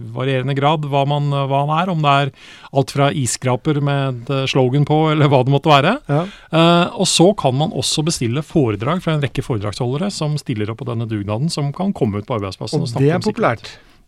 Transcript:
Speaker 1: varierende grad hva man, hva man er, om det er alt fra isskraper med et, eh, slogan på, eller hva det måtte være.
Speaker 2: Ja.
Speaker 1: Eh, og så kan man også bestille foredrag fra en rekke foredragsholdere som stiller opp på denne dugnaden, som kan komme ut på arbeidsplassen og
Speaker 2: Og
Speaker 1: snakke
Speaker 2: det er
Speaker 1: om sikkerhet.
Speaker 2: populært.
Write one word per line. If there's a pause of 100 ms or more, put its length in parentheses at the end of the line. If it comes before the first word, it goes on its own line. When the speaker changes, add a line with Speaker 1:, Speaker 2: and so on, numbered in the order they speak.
(140)
Speaker 1:
varierende
grad
hva
man,
hva
man
er,
om
det
er (400)
alt
fra
isskraper
med
et,
eh,
slogan
på,
eller
hva
det
måtte
være.
Speaker 2:
Ja. (320)
Speaker 1:
Eh,
og
så
kan
man
også
bestille
foredrag
fra
en
rekke
foredragsholdere
som
stiller
opp
på
denne
dugnaden,
som
kan
komme
ut
på
arbeidsplassen
og
Speaker 2:
Og
Speaker 1:
snakke
Speaker 2:
det
er
Speaker 1:
om
sikkerhet.
Speaker 2:
populært. (300)